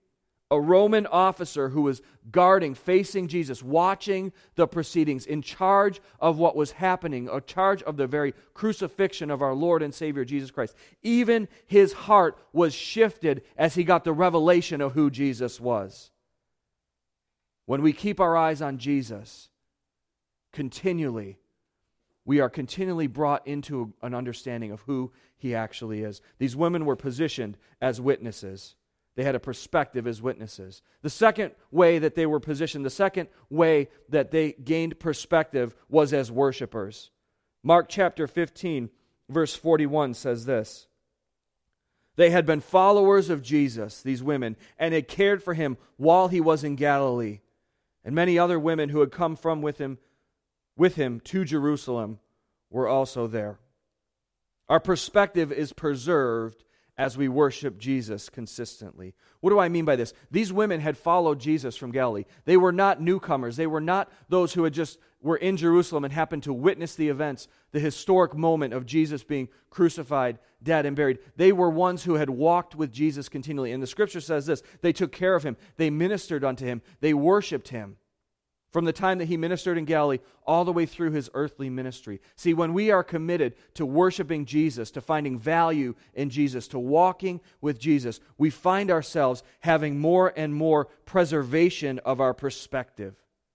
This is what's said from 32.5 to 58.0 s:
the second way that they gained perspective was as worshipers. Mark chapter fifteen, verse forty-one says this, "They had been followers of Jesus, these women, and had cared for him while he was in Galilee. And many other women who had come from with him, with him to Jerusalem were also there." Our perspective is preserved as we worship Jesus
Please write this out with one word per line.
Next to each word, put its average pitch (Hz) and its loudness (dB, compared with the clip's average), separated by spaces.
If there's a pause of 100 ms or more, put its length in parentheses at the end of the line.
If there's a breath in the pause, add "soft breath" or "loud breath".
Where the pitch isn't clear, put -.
the 135 -6
second 190 -2 (220 soft breath)
way 156 4 (220 soft breath)
that 143 0
they 160 0
gained 160 -4
perspective 151 -2 (140 soft breath)
was 147 4
as 135 0
worshipers. 117 -4 (520)
Mark 165 4
chapter 170 -2
fifteen, 156 -6 (380)
verse 156 -2
forty-one 151 0
says 120 -6
this, 117 -6 (1300)
"They 170 8
had 170 4
been 156 2
followers 196 4
of 156 -4
Jesus, 117 -2
these 131 -4
women, 131 -4 (220 soft breath)
and 165 0
had 156 -2
cared 196 0
for 180 -6
him 147 -4 (180 soft breath)
while 175 4
he 180 0
was 156 2
in 147 -6
Galilee. 123 -2 (640)
And 123 -8
many 170 2
other 175 2
women 156 -2
who 147 2
had 139 4
come 165 -4
from 156 -4
with 147 -6
him, 135 -8 (760)
with 180 4
him 127 -4
to 190 -4
Jerusalem 131 -4 (500)
were 123 -2
also 127 0
there." 104 -8 (1080)
Our - 4
perspective 180 0
is 147 -6
preserved 127 -2 (360)
as 135 -4
we 139 0
worship 143 0
Jesus 110 -6